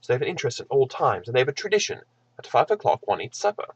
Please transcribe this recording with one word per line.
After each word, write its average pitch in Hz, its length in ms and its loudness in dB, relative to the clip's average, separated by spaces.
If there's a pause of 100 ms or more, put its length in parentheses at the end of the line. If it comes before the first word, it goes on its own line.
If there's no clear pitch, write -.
So - 120 -2
they - 20 2
have 127 60 -2
an 139 60 -2
interest 143 320 -4
in 107 100 -12
old 131 200 4
times, 101 380 0
and 117 80 -6
they 127 60 4
have 131 60 4
a 143 60 -4
tradition. - 480 -2 (380)
At - 80 -18
five 123 240 4
o'clock, - 360 0
one - 140 -2
eats - 180 -10
supper. - 360 -4